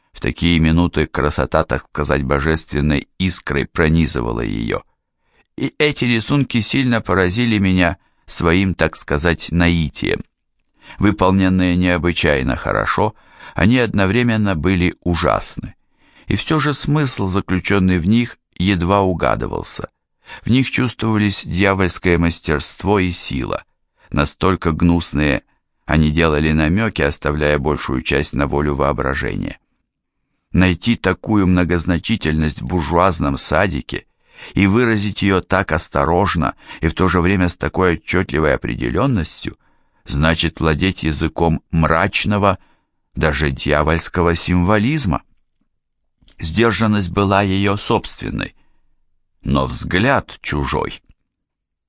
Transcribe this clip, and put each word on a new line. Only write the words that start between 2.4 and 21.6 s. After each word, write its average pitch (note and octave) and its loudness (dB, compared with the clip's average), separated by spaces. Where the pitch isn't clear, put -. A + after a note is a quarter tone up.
искрой C#2 -2
пронизывала C2+ 0
её. G#1+ -4
И C3 -6
эти D3+ 0
рисунки B2 0
сильно B2 0
поразили G2+ 2
меня F#2 2
своим, F2 2
так D#2+ -2
сказать, D#2+ -2
наитием. E2 0
Выполненные F#2 4
необычайно E2 2
хорошо – G#1+ -2
они A2 4
одновременно G#2+ 0
были F2 2
ужасны. D#2+ -2
И A#2 0
всё D#3 -2
же C#3+ -2
смысл, C#3+ -2
заключённый F#2 0
в D#2+ -2
них, A#2 0
едва F#2+ 2
угадывался. A1+ -2
В - -4
них B2+ 2
чувствовались A2 -2
дьявольское F#2 2